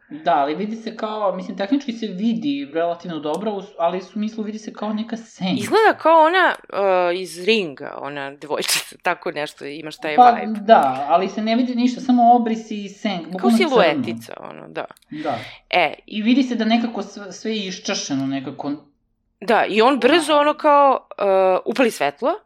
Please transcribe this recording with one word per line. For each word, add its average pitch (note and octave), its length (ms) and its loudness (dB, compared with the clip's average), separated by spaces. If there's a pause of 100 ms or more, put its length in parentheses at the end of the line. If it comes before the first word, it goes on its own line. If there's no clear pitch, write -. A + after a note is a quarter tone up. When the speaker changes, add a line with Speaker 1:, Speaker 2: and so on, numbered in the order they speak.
(100)
Speaker 1:
Da, D#3 240 -2
ali D3 200 0
vidi G#3+ 220 -6
se - 200 -12
kao, G#3+ 400 -4
mislim, F#3 200 -10
tehnički A#3 360 -2
se - 140 -8
vidi F3+ 680 -4
relativno E3+ 440 -4
dobro, E3 340 -4
u G3 100 -6
s-, - 160 -18
ali E3+ 200 0
u - 20 -10
smislu G#3+ 440 -6
vidi G#3+ 140 -8
se - 140 -14
kao G#3+ 200 -6
neka A3 240 -6
senka. - 440 -6
Speaker 2:
Izgleda F#4 380 2
kao D#4+ 220 6
ona, D#4+ 340 4 (580)
e, - 20 -2
iz F3+ 300 -10
Ringa, F3 560 -2
ona C#3 300 -8
devojčica, - 680 -4
<laughs> - 40 -20
tako F3+ 300 -2
nešto, D3+ 320 -8
imaš D3+ 320 -12
taj D3+ 200 -6
Speaker 1:
Pa, D3+ 140 10
Speaker 2:
vibe. G#3+ 300 -2
Speaker 1:
da, D3 480 4
ali F3+ 200 2
se - 140 -8
ne A3+ 140 0
vidi B3+ 180 0
ništa, A#3+ 260 0
samo A#3+ 340 6
obrisi A3 500 -2
i G3 40 -12
senk, F#3+ 340 -6
Speaker 2:
Kao E3 80 -14
Speaker 1:
bukvalno A3+ 280 2
crno. F4+ 100 2
Speaker 2:
siluetica, D3 680 2 (160)
ono, - 180 -18
da. D#3 160 -8 (260)
Speaker 1:
Da. D3+ 280 -6 (320)
Speaker 2:
E. D#3 240 2 (120)
Speaker 1:
I G#3+ 160 -8
vidi B3 200 4
se B3 120 -2
da G#3+ 100 -2
nekako A3 380 0
sve, G3 300 -14
sve A3 240 -6
je G3+ 100 -6
iščašeno F#3 600 -6
nekako. C#3 460 -6 (680)
Speaker 2:
Da, F#3+ 280 2
i G#3+ 140 2
on C4 180 4
brzo, D4 320 2
Speaker 1:
Aha. D4 80 4
Speaker 2:
ono, D4 140 2
kao, C#4+ 520 4 (120)
e, - 40 -2 (420)
upali A3+ 260 0
svetlo C#3+ 400 -2 (160)